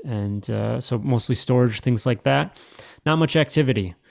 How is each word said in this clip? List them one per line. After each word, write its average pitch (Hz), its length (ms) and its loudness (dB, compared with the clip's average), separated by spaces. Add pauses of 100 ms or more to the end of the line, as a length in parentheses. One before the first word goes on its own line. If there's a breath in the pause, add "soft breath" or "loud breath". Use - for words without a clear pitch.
and, 101 440 -6
uh, 113 320 -2
so 123 180 -4
mostly 117 360 0
storage, 123 460 2
things 120 260 0
like 120 160 -2
that. 143 340 0 (480 loud breath)
Not 156 120 2
much 160 180 2
activity. 127 640 2 (140)